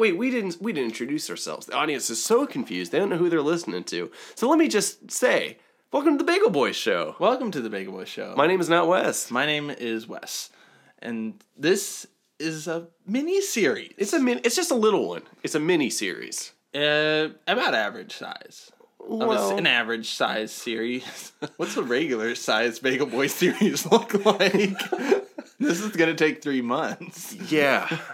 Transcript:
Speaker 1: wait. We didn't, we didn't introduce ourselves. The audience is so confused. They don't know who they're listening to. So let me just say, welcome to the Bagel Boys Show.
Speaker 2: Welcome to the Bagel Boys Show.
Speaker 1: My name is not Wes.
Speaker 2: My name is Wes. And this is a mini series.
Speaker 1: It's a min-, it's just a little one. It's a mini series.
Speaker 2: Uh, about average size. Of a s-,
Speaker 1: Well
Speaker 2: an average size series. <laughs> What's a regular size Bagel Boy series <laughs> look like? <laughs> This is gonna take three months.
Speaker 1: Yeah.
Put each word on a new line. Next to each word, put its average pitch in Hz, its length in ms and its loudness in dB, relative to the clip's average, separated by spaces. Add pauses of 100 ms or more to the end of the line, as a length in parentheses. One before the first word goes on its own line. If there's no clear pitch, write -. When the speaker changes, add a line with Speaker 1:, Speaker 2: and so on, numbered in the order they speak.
(120)
Speaker 1:
wait. 165 60 -2
We 254 120 0
didn't, 202 300 -2
we 214 140 -4
didn't 127 160 -2
introduce 135 400 -6
ourselves. 78 360 -8
The - 80 -8
audience 139 360 -2
is 113 120 -4
so 240 240 4
confused. 175 460 -4
They 143 60 2
don't 202 100 2
know 185 80 0
who 170 140 2
they're 165 100 4
listening 139 440 -2
to. 85 260 -6 (240)
So 240 160 2
let 320 80 6
me 311 100 6
just - 420 -2
say, 143 460 0 (340)
welcome 285 280 2
to - 60 -2
the - 60 2
Bagel 392 200 4
Boys 127 260 2
Show. 85 420 0
Speaker 2:
Welcome 226 340 2
to 131 100 -4
the 113 80 -6
Bagel 95 240 -6
Boys 95 160 -10
Show. 101 260 -10
Speaker 1:
My 139 100 6
name 185 140 2
is 165 80 0
not 170 200 4
Wes. - 420 0
Speaker 2:
My 123 160 0
name 147 240 -2
is 113 360 -4
Wes. - 440 -10 (480)
And 110 440 -8 (140)
this 170 500 -2 (320)
is 156 300 -6
a 170 200 -6 (180)
mini 302 340 0
series. 160 560 0
Speaker 1:
It's 214 160 -2
a 330 80 4
min-, 247 240 2
it's 240 120 2
just 349 140 0
a 294 40 2
little 208 340 4
one. 85 140 -8 (200)
It's - 120 -4
a 156 60 2
mini 156 280 4
series. - 640 -6 (220)
Speaker 2:
Uh, 151 540 2 (200)
about 208 260 2
average 104 440 -4
size. - 520 -16 (300)
Of - 120 -10
a - 20 -2
s-, 226 140 0
Speaker 1:
Well 202 280 2
Speaker 2:
an 190 100 0
average 117 440 0
size 113 420 -2
series. 120 800 -6 (120)
<laughs> - 120 -14
What's 208 220 -4
a 208 40 0
regular 120 520 0
size 113 460 0
Bagel 131 260 0
Boy 135 220 0
series 175 580 2
<laughs> 160 40 -8
look 220 360 4
like? 196 520 4
<laughs> - 460 0 (360)
This 180 200 0
is 214 140 -6
gonna 160 220 2
take 156 260 2
three 135 200 -2
months. 135 680 -4 (180)
Speaker 1:
Yeah. 143 360 4 (280)